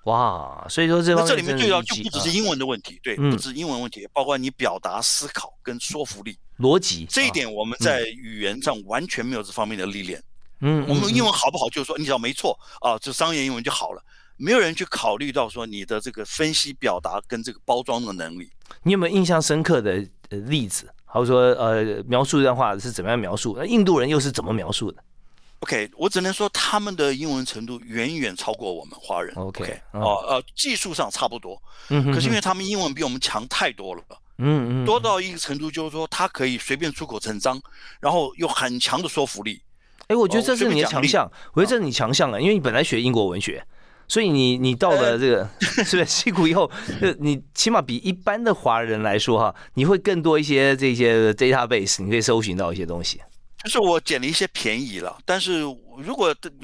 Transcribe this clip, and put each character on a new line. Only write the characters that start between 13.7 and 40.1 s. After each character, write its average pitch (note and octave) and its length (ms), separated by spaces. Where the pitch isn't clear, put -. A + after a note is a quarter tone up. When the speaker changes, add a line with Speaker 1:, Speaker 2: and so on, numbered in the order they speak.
Speaker 2:
好 - 220
了。 F2+ 80
没 E3 160
有 B3 80
人 E3 120
去 E3+ 120
考 G#2+ 320
虑 C#3 160
到 A#2+ 160
说 A2+ 180
你 G#2 180
的 G#2+ 160
这 A2+ 120
个 G#2+ 120
分 D#3 300
析、 C#3+ 200
表 F#2+ 260
达 G2 260
跟 A2+ 160
这 A2+ 100
个 - 120
包 B2 180
装 A#2+ 220
的 G#2 80
能 E2+ 260
力。 F2+ 100
Speaker 1:
你 F3+ 80
有 G3 60
没 F3 100
有 - 40
印 F#3+ 140
象 E3 160
深 D#3 180
刻 D3+ 200
的， G2+ 260
呃， G#2 100
例 B2 300
子？ - 200
好 A#2 180
比 B2 40
说， B2+ 280
呃， A2 520
描 B2 160
述 C#3+ 160
一 C#3 60
段 B2+ 100
话 A2+ 240
是 A#2+ 140
怎 F#2 100
么 G2 80
样 A#2+ 80
描 F#2+ 160
述？ G#2+ 240
那 D3 60
印 A3 200
度 F3+ 140
人 B2+ 100
又 D3+ 120
是 C#3 100
怎 A2+ 140
么 A2 80
描 G2 180
述 G#2 220
的？ - 100
Speaker 2:
OK， G#2+ 360
我 - 100
只 F#3+ 140
能 F#3 100
说 G#3 200
他 - 280
们 G#3 160
的 C#3+ 200
英 D3+ 160
文 C3 140
程 A2 200
度 A#2+ 160
远 A#2 340
远 A2+ 220
超 - 160
过 G#2 180
我 D#2+ 140
们 D2 160
华 F2 220
人。 - 140
Speaker 1:
OK， F#2+ 280
Speaker 2:
OK， - 160
Speaker 1:
嗯。 G#2 80
Speaker 2:
哦， G2+ 260
呃， C3 140
技 C4 220
术 F3+ 160
上 C3+ 180
差 - 160
不 A#2 120
多， F#2+ 220
Speaker 1:
嗯 C#3 160
哼 C#3 80
哼。 - 20
Speaker 2:
可 B2 60
是 C3 80
因 A#3 60
为 G#3 60
他 G3 120
们 F#3+ 120
英 G3+ 140
文 D#3+ 140
比 C#3+ 100
我 C#3+ 60
们 B2+ 100
强 A2+ 300
太 D#3+ 240
多 G2 220
了。 E2+ 80
Speaker 1:
嗯， B2+ 460
嗯， - 20
嗯。 - 0
Speaker 2:
多 G#3+ 160
到 G#3 180
一 F#3 140
个 E3+ 60
程 C#3+ 180
度， D#3 140
就 D#3 140
是 D#3 60
说 D#3+ 180
他 F#3 200
可 C3+ 160
以 B2 140
随 C3+ 180
便 D3+ 160
出 D3+ 140
口 A2 120
成 G#2+ 220
章， C3 180
然 C#3+ 120
后 D#3+ 240
有 E3 100
很 B2 320
强 C3 220
的 E3+ 80
说 C#3+ 160
服 G2+ 180
力。 G#2+ 200
Speaker 1:
哎， G#3 60